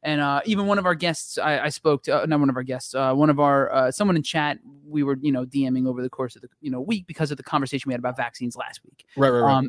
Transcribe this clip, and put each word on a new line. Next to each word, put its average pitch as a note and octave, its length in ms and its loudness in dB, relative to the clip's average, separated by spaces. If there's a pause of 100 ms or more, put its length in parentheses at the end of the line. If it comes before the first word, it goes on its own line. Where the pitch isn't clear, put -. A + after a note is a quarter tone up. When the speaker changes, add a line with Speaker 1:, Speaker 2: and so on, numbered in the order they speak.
Speaker 1:
And, D3+ 160 0
uh, C#3 240 0
even G3+ 220 0
one G3+ 100 2
of F#3+ 80 -2
our F3+ 80 2
guests, E3 460 -4
I, D3 220 0
I D3+ 80 -2
spoke C#3+ 340 0
to, - 180 2
uh, - 60 -2
not D#3 120 2
one C#3 100 4
of B2+ 60 -2
our B2+ 60 -6
guests, B2+ 320 -8
uh, C3 200 0
one D3+ 180 6
of C#3 80 2
our, C#3 340 4
uh, C3 180 2
someone G3 240 0
in D#3 60 2
chat, D3 380 -2 (280)
we D3+ 140 -2
were, C#3 180 0
you D3 120 0
know, B2+ 140 -2
D C3+ 200 -2
M B2+ 100 -2
ing B2+ 120 0
over B2 160 -4
the B2+ 60 -4
course B2 260 -6
of - 80 -20
the, B2 40 -20 (140)
you D3+ 80 -8
know, B2+ 100 -6
week F#3 280 -4
because D#3 240 -4
of C#3 60 -8
the - 60 -18
conversation C#3 460 -4
we B2+ 40 -2
had A#2+ 60 -4
about B2 160 -4
vaccines A#2+ 400 -6
last - 300 -12
week. - 180 -20 (140)
Speaker 2:
Right, C3+ 140 6
right, B2 80 4
right. C#3 160 6
Speaker 1:
Um, C3 140 2